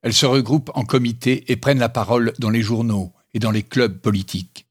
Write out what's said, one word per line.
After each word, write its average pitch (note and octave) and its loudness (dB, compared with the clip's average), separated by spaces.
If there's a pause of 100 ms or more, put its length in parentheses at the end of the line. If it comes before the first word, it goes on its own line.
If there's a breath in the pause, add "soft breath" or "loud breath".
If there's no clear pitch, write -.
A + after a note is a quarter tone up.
elles A#2 -2
se - 4
regroupent C3 2
en B2+ -2
comités B2 0
et A#2 0
prennent C#3 2
la A#2+ 2
parole A#2 0
dans A2+ -2
les A2+ 2
journaux G#2+ -2 (200)
et A#2 -4
dans A2 0
les G#2+ 0
clubs A2 0
politiques. F#2+ -4